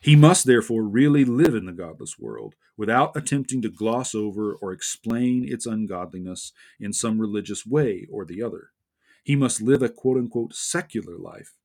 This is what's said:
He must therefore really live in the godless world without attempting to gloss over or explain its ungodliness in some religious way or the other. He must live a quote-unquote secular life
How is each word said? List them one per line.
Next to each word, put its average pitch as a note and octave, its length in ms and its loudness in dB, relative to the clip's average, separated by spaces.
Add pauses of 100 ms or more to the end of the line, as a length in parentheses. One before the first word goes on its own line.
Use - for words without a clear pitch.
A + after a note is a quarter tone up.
He D3+ 140 8
must D3+ 300 8
therefore A#2 380 4
really C#3 400 4
live B2+ 320 4
in G2 100 -4
the F2+ 60 -12
godless E2+ 480 -14
world A1 360 -14 (200)
without B2 400 0
attempting C#3 460 -4
to G#2+ 80 -4
gloss A2 460 -4
over G#2 400 -4
or F#2+ 180 -8
explain B2 760 -2
its A#2+ 180 -8
ungodliness F#2 880 -8 (280)
in G#2 120 -8
some A2 280 -2
religious G#2 460 -6
way A#2 460 -2
or G2 140 -10
the F2 160 -12
other. - 280 -12 (540)
He C#3+ 120 0
must B2+ 260 0
live C3 200 4
a A#2+ 80 0
quote-unquote B2 680 -2
secular F#2 600 -8
life F2 480 -18